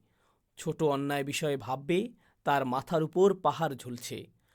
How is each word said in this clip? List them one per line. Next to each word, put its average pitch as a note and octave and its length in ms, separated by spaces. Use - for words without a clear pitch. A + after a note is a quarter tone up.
ছোট - 260
অন্যায় C#3+ 400
বিষয়ে C#3+ 340
ভাববে, C#3+ 520
তার C#3 220
মাথার C3+ 380
উপর F#3 360
পাহাড় D3 360
ঝুলছে। B2 520